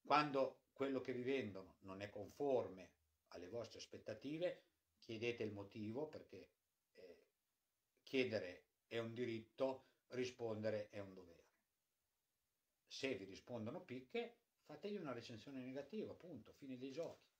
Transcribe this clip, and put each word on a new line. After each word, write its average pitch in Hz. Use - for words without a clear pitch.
Quando 139
quello 135
che 127
vi 123
vendono 107
non 95
è 101
conforme 98
alle 90
vostre 113
aspettative, 147
chiedete 117
il 107
motivo, 107
perché, -
eh, 90
chiedere 107
è 117
un 117
diritto, 123
rispondere 110
è 110
un 95
dovere. 90
Se 135
vi 95
rispondono 117
picche, 233
fategli 190
una 165
recensione 120
negativa, 131
punto, 143
fine 131
dei 131
giochi. 160